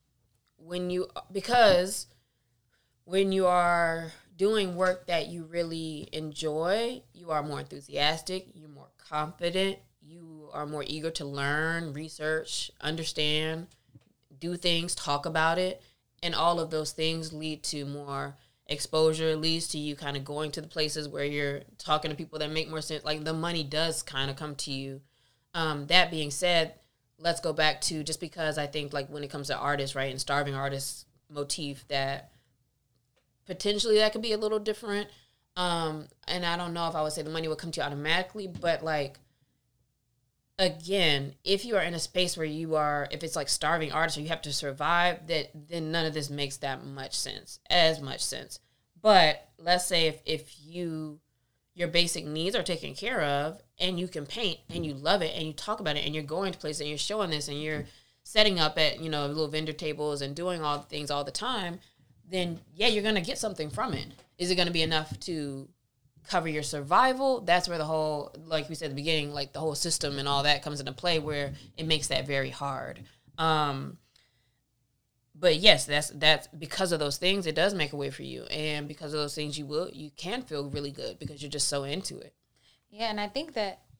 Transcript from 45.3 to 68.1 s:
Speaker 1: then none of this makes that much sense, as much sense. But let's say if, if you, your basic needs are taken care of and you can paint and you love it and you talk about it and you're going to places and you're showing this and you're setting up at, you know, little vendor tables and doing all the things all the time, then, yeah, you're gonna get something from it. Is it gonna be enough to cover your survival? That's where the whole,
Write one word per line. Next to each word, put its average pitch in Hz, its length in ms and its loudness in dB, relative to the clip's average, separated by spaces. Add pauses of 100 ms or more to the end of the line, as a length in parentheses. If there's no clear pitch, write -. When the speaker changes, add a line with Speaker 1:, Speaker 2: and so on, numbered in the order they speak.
Speaker 1:
then 160 220 -4
none 165 140 2
of 156 80 -2
this 143 160 -4
makes 143 280 -4
that 135 280 -6
much 139 320 -8
sense, - 420 -8 (100)
as 160 320 8
much 135 200 -6
sense. - 380 -6 (420)
But 185 460 8 (120)
let's 175 260 2
say 165 220 4
if, 156 180 -2
if 156 360 -4
you, 156 580 -6 (540)
your 170 140 -2
basic 170 380 4
needs 160 300 -2
are 190 80 0
taken 165 320 -4
care 214 260 -2
of 147 400 0 (180)
and 180 200 0
you 180 80 -2
can 156 180 -8
paint 202 340 -4 (100)
and 160 160 -6
you 151 80 -4
love 160 280 2
it 160 140 -2
and 160 100 -4
you 156 80 -6
talk 208 260 -6
about 151 180 -2
it - 80 -2
and 147 100 -2
you're 156 80 -2
going 180 300 -2
to - 40 -12
places 151 240 -6
and 147 80 -4
you're 147 80 -4
showing 202 320 -2
this 147 180 -2
and 147 140 -6
you're 151 240 -4 (380)
setting 208 360 4
up 151 200 4
at, 151 220 2
you 160 80 -4
know, 147 180 0
little 151 220 0
vendor 156 240 -2
tables 147 480 -4
and 139 140 -4
doing 175 260 -2
all 147 180 0
the 143 60 -12
things 147 260 -6
all 143 120 0
the 143 80 -8
time, 196 480 -4 (480)
then, 175 320 -2 (140)
yeah, 196 140 2
you're 208 160 4
gonna 214 180 2
get 233 160 -4
something 160 320 -4
from 208 240 -2
it. 110 140 -6 (300)
Is 175 120 -2
it 185 60 6
gonna 175 160 6
be 165 100 2
enough 160 400 0
to 143 460 -6 (600)
cover 165 200 2
your 151 160 0
survival? 240 800 4
That's 175 280 4
where 170 80 -2
the 151 80 -2
whole, 156 460 0 (160)